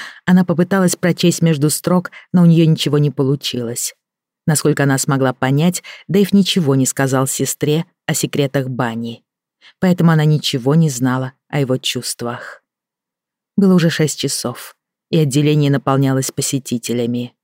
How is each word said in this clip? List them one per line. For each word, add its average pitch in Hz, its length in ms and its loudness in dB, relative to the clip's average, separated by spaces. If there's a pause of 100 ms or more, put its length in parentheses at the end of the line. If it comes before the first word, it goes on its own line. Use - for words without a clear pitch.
(240)
она 180 200 4
попыталась 175 520 0
прочесть 170 460 0
между 156 280 2
строк, - 400 -2 (220)
но 180 100 4
у 170 40 8
нее 165 200 6
ничего 151 320 0
не 147 120 2
получилось. 127 840 -4 (520)
Насколько 151 380 0
она 135 140 2
смогла 135 340 0
понять, 143 500 0 (260)
Дэйв 185 240 2
ничего 185 420 2
не 131 120 2
сказал 135 400 0
сестре 147 580 -2 (220)
о 156 80 -4
секретах 139 540 -2
Банни. 117 560 -6 (560)
Поэтому 175 320 4
она 156 120 2
ничего 143 500 0
не 160 140 4
знала 127 440 -2 (160)
о - 120 -4
его 131 180 -2
чувствах. - 840 -8 (920)
Было 196 180 4
уже 165 160 4
шесть 151 280 -2
часов, - 580 -8 (340)
и 170 80 0
отделение 147 520 2
наполнялось 135 600 0
посетителями. 123 1040 -6 (100)